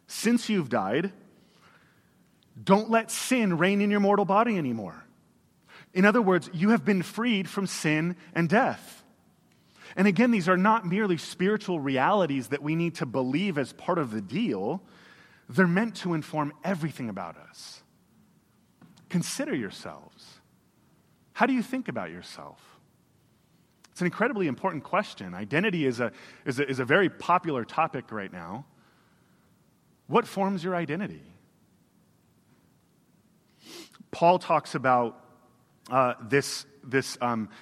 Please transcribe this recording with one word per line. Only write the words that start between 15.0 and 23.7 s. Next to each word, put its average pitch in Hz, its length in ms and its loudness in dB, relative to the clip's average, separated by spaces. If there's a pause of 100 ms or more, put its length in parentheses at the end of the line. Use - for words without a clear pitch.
They're 180 180 4
meant 190 300 0
to 175 160 -4
inform 151 400 -2 (100)
everything 156 460 -6
about 90 300 -10
us. - 440 -20 (1300)
Consider 262 460 -4
yourselves. 85 840 -10 (920)
How 233 140 2
do 269 80 0
you 240 80 0
think 262 260 -8
about 101 220 -8
yourself? 76 600 -18 (1200)